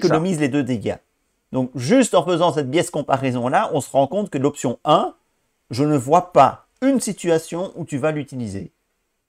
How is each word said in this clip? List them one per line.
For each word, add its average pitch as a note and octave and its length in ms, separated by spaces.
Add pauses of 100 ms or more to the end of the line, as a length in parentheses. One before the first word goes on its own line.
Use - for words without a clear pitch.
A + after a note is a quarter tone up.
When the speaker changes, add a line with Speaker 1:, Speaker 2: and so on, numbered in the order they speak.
Speaker 1:
ça. F#3+ 40
Speaker 2:
économises E3 320
les D3 100
deux C#3+ 140
dégâts. A2 360 (520)
Donc B2+ 240
juste G3 400
en F3 100
faisant E3+ 280
cette C3+ 180
biaise E3 200
comparaison-là, C3+ 840
on D3 80
se - 100
rend C#3 160
compte G3 240
que C#3+ 80
l'option C3+ 460
un, C4+ 320 (540)
je A#2+ 120
ne D3+ 140
vois D3+ 360
pas C3+ 360 (140)
une C4 180
situation E3+ 760
où E3+ 100
tu C#3+ 140
vas D3+ 140
l'utiliser. B2 580 (580)